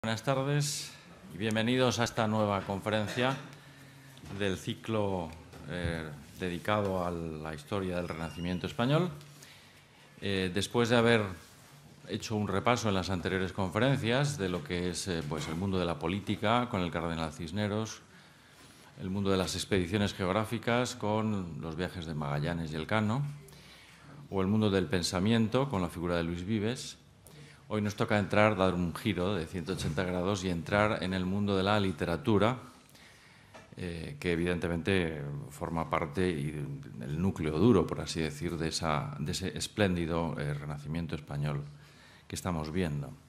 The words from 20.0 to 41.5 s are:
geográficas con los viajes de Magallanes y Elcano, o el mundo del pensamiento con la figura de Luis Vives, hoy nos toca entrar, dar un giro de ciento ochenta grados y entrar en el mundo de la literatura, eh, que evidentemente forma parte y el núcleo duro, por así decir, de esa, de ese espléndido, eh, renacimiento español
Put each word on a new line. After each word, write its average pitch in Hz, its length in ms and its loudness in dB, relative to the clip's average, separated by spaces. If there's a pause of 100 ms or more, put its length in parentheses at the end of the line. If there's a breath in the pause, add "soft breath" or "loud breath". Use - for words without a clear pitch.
geográficas 110 840 0
con 104 640 -2
los 80 160 -6
viajes 85 300 -4
de 82 80 -6
Magallanes 73 580 -2
y 78 40 -6
Elcano, 107 500 0 (1040 loud breath)
o 98 100 0
el 92 60 2
mundo 107 240 4
del 95 160 4
pensamiento 107 840 2
con 98 140 0
la 85 80 0
figura 87 260 -2
de 85 60 2
Luis 85 240 -4
Vives, 113 500 -4 (720 loud breath)
hoy 107 120 0
nos 104 140 -2
toca 110 220 4
entrar, 104 380 6
dar 92 160 6
un 87 220 0
giro 92 400 0
de 80 100 -2
ciento 87 300 -4
ochenta - 280 -2
grados 90 400 0
y 95 60 -2
entrar 101 540 2
en 92 100 -2
el 92 140 0
mundo 101 280 0
de 95 80 4
la 104 160 4
literatura, 95 760 2 (1200 loud breath)
eh, 82 420 -8
que 87 140 0
evidentemente 85 880 2 (280)
forma 80 400 -4
parte 90 400 2
y 73 180 -2 (540)
el 73 180 -4
núcleo 80 380 0
duro, 92 280 8
por 76 140 -4
así 80 220 -4
decir, 80 340 -4
de 80 120 -2
esa, 78 500 -2
de 73 140 -2
ese 85 260 -4
espléndido, 85 840 0
eh, 73 140 -2
renacimiento 73 600 -6
español 71 480 -4 (640 loud breath)